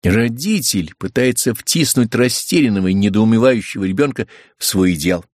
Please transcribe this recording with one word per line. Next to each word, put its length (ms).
Родитель 920
пытается 580
втиснуть 580
растерянного 760
и 40
недоумевающего 920
ребёнка 420
в 80
свой 280
идеал. 420